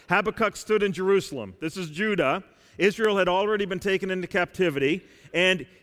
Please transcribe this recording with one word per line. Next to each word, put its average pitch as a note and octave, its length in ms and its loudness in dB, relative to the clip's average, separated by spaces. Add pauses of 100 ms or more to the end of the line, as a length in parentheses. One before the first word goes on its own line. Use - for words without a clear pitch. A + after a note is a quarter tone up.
Habakkuk G3+ 460 0
stood G#3+ 280 0
in G3 100 0
Jerusalem. D3 680 -2
This D#3 160 -8
is F3+ 140 -8
Judah. F3+ 540 0 (340)
Israel G#3 400 2
had F#3 100 2
already G3+ 380 2
been F#3 140 -4
taken F#3+ 300 -2
into F#3 180 -4
captivity, E3+ 760 0 (300)
and F3 320 2 (180)